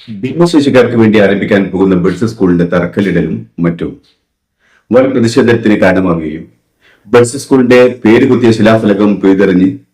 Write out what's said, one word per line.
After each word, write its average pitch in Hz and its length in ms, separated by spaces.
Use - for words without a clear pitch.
ഭിന്നശേഷിക്കാർക്ക് 127 880
വേണ്ടി 110 220
ആരംഭിക്കാൻ 98 500
പോകുന്ന 92 260
ബഡ്സ് 90 300
സ്കൂളിന്റെ 87 400
തറക്കല്ലിടലും 87 680
മറ്റും 85 320
വൻ - 180
പ്രതിഷേധത്തിന് 113 680
കാരണമാവുകയും 85 680
ബഡ്സ് 120 300
സ്കൂളിന്റെ 123 680
പേര് 120 240
കുത്തിയ 117 220
ശിലാഫലകം 104 640
പിഴുതെറിഞ്ഞ് 95 540